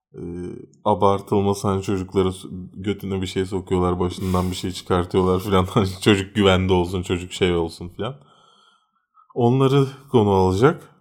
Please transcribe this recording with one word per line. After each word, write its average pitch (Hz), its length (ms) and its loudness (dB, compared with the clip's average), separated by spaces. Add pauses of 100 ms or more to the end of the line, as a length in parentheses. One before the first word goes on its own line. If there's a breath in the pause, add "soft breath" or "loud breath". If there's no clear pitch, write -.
(140)
e, - 60 -18 (640)
abartılması, 101 840 0
hani 95 140 -2
çocukları 92 500 -2
s-, - 160 -16 (260)
götüne 98 480 -6
bir 92 40 -6
şey 95 180 -4
sokuyorlar, 92 560 -2
başından 90 500 -2
bir 90 60 -8
şey 95 140 -8
çıkartıyorlar 92 680 0
filan. 95 240 0
<laughs> 92 60 -6
Hani 101 180 0 (140)
çocuk 98 320 2
güvende 95 380 2
olsun, 90 300 0
çocuk 90 300 -6
şey 90 220 0
olsun 85 340 -6
filan. 113 280 -10 (1160 soft breath)
Onları 131 520 2 (240)
konu 104 200 8
alacak. 95 720 4